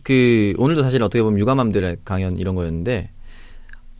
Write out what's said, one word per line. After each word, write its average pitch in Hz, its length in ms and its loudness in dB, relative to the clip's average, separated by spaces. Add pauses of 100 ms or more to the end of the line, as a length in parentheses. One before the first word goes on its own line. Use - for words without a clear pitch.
그 120 540 4
오늘도 151 260 2
사실 127 200 0
어떻게 113 200 0
보면 107 160 2
육아맘들의 104 640 0
강연 92 340 -4
이런 92 180 -4
거였는데 87 560 -4 (880)